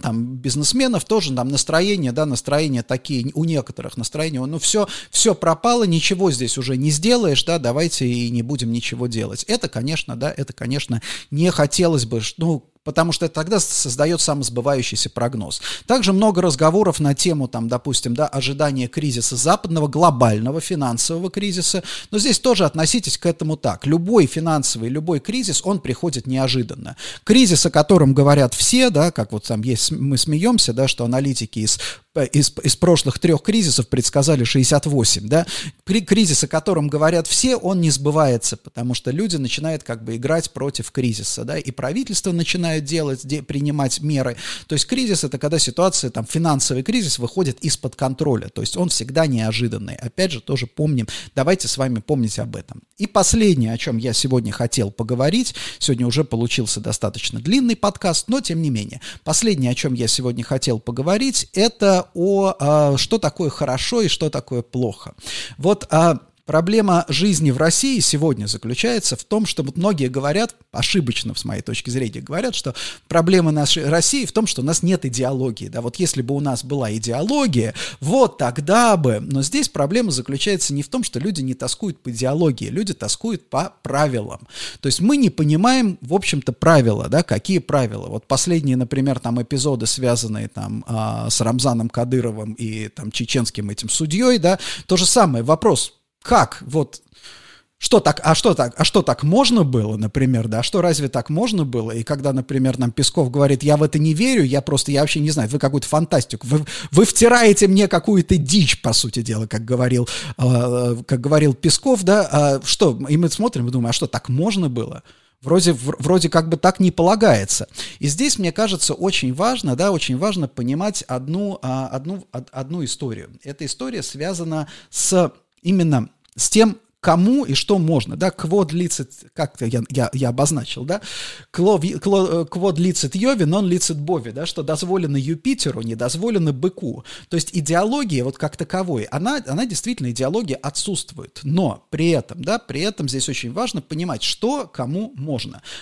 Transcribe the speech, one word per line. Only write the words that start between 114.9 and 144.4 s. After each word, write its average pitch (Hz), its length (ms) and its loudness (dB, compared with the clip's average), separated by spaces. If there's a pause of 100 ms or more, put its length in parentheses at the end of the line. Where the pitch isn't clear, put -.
Вроде, 170 320 4
в-, 131 260 -2
вроде 165 300 2
как 165 200 2
бы 165 80 0
так - 220 2
не 180 140 4
полагается. 170 760 2 (320)
И 143 80 -4
здесь, 202 320 0
мне 175 140 -2
кажется, 196 420 0
очень 151 400 -2
важно, 196 400 0
да, 180 160 0
очень 143 260 -2
важно 180 300 -2
понимать 143 640 -4
одну, 165 540 -6
а, 131 260 -4
одну, 160 420 -8
од-, 131 220 -12
одну 139 320 -6
историю. 113 440 -8 (140)
Эта 143 240 -12
история 247 380 -8
связана 160 640 -6 (200)
с, - 440 2 (300)
именно 165 480 2 (260)
с - 120 0
тем, 214 300 4 (220)
кому 196 440 4
и 139 100 -2
что 202 240 2
можно, 156 380 0
да, 180 120 0
quod 180 400 0
licet, 160 420 -4 (240)
как-то 139 320 -4
я, 120 220 0
я, 123 240 0
я 131 160 0
обозначил, 131 560 -2
да, 180 160 -4 (520)
quo 190 240 4
vi-, 170 220 -2
quo, 185 440 2
э, - 20 -2
quod 180 320 -2
licet 170 400 0
Iovi, 226 280 2
non 185 240 2
licet 175 280 0
bovi, 147 340 -4
да, 139 160 -8
что 160 160 -6
дозволено 160 540 -2
Юпитеру, 151 640 -2
не 113 140 -6
дозволено 165 560 0
быку. 135 520 -4 (240)
То - 60 -6
есть 165 200 -2
идеология 175 680 0
вот 135 160 -6
как - 180 -6
таковой, 165 480 -4
она, 220 440 -4
она 180 180 -2
действительно, 170 460 -6
идеология 139 440 -4
отсутствует, - 840 -8
но 147 480 0
при 160 200 2
этом, 113 300 -2
да, 220 200 -2
при 135 220 -8
этом 190 260 -4
здесь 131 200 -4
очень 123 240 -6
важно 185 300 -6
понимать, 170 400 -6
что 254 460 -2